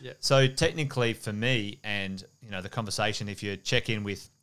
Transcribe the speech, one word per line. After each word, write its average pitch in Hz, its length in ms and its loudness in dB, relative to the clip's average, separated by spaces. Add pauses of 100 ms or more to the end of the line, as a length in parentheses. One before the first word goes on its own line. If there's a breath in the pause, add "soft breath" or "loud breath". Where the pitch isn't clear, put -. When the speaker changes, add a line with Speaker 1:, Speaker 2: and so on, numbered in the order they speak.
Speaker 1:
Yeah. 127 200 -14
Speaker 2:
So 135 260 6
technically, 135 640 2
for 107 200 -6
me, 110 500 0
and, 98 400 -4 (180)
you 113 100 -16
know, 95 120 -6
the 98 60 -8
conversation, 104 600 -2
if 101 140 -8
you 101 140 -4
check - 340 0
in 107 140 -2
with, 101 260 -6 (120)